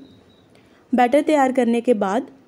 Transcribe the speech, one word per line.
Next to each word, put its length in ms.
बैटर 280
तैयार 320
करने 280
के 140
बाद 320